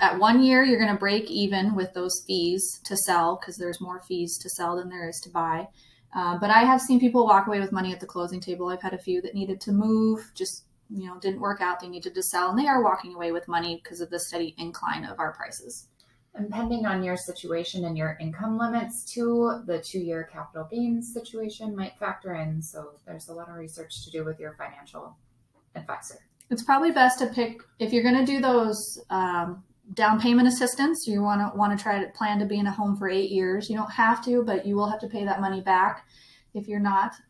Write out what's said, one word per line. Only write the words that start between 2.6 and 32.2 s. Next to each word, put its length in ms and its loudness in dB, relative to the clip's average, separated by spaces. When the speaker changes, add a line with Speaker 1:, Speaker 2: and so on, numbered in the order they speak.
Speaker 1:
to 120 -4
sell 400 2
'cause 200 -12
there's 240 -8
more 280 -10
fees 300 -4
to 100 -12
sell 280 -4
than 120 -6
there 200 -10
is 160 -10
to 60 -18
buy. 380 -2
Uh, 240 -2
but 120 0
I 100 10
have 200 6
seen 180 4
people 280 6
walk 200 8
away 140 0
with 100 -2
money 220 -2
at 80 -10
the 60 -10
closing 340 -6
table. 300 -6
I've 120 -6
had 120 -4
a 40 -10
few 240 -2
that 120 -10
needed 260 -4
to 120 -2
move, 600 2
just, 300 -8
you 180 -10
know, 140 -14
didn't 200 -2
work 200 -4
out. 180 -2
They 100 -14
needed 260 -10
to 80 -4
sell, 280 0
and 80 2
they 80 2
are 160 4
walking 320 0
away 160 -4
with 160 -4
money 380 -4
'cause 160 -14
of 100 -8
the 80 -6
steady 400 -6
incline 460 -6
of 160 -10
our 140 -4
prices. 540 -14
Speaker 2:
And 160 -6
depending 340 -4
on 180 0
your 140 -2
situation 680 -6
and 120 -4
your 240 -4
income 380 -4
limits 520 -4
too, 560 0
the 140 -2
two-year 440 -6
capital 460 -12
gains 440 -2
situation 640 -8
might 220 -8
factor 360 -8
in. 260 -4
So 460 -14
there's 220 -16
a 60 -16
lot 140 -14
of 60 -18
research 500 -14
to 60 -20
do 140 -6
with 160 -6
your 140 -12
financial 640 -16
advisor. 440 -12
Speaker 1:
It's 120 -2
probably 300 4
best 280 6
to 60 2
pick, 340 -4
if 140 -2
you're 120 4
gonna 220 6
do 140 0
those, 720 2
um, 540 -2
down 260 4
payment 260 6
assistance, 640 2
you 140 0
wanna, 340 0
wanna 200 2
try 280 -2
to 60 -8
plan 300 -2